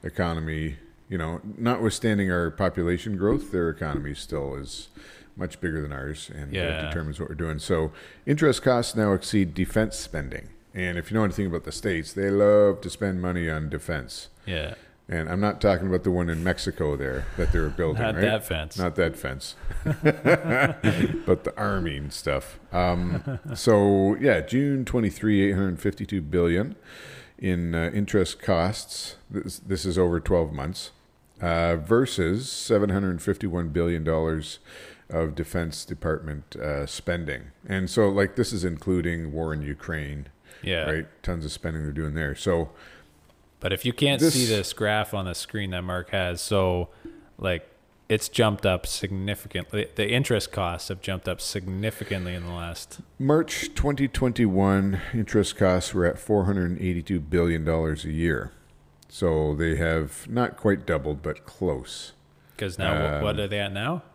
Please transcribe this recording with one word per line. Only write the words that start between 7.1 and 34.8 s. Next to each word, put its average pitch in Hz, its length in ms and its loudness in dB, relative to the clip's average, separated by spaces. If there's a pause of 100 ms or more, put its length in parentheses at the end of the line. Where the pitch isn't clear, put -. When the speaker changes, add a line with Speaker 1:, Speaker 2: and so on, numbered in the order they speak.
Speaker 1:
what 76 80 -6
we're 78 80 -8
doing. 78 240 -4
So 78 320 0 (340)
interest 147 360 4
costs 120 340 2
now 107 160 4
exceed 95 420 2
defense 104 420 0
spending. - 520 -8 (260)
And 90 240 -4
if 85 140 -6
you 107 40 2
know 110 80 4
anything 98 220 0
about 82 160 -2
the 76 100 -10
States, 82 400 -2
they 98 180 0
love 104 500 6
to 87 100 -6
spend 92 320 -2
money 87 260 0
on 78 200 -2
defense. 73 640 -6 (160)
Speaker 2:
Yeah. 80 280 -4 (340)
Speaker 1:
And 80 200 -2
I'm 90 120 0
not 104 200 0
talking 95 280 4
about 90 160 2
the 98 80 2
one 87 180 2
in 80 140 0
Mexico 85 520 0
there 67 300 -2 (100)
that 85 160 2
they 87 60 4
were 78 100 2
building, 82 320 0
Speaker 2:
Not 110 140 0
Speaker 1:
right? 82 80 0
Speaker 2:
that 107 240 2
fence. 78 320 -6
Speaker 1:
Not 87 160 0
that 82 220 2
fence. 67 400 -8 (280)
<laughs> - 180 -2 (1200)
But 92 180 2
the - 120 -4
army 95 400 -2
and 71 160 -8
stuff. - 460 -4 (140)
Um, 90 680 0 (160)
so, 101 680 6
yeah, 117 200 6
June 135 440 0
twenty-three, 107 580 2
eight 98 100 4
hundred 92 280 0
fifty-two 101 420 -2
billion 85 540 2 (640)
in, 87 360 0
uh, 82 180 0
interest 101 480 2
costs. - 760 -2 (140)
This, 98 280 -8
this 92 260 -4
is 90 140 0
over 87 220 4
twelve 82 320 2
months, 73 380 -6 (500)
uh, 85 360 2
versus 101 720 2
seven 104 400 2
hundred 92 300 0
fifty-one 87 480 -2
billion 85 360 0
dollars 80 540 0 (520)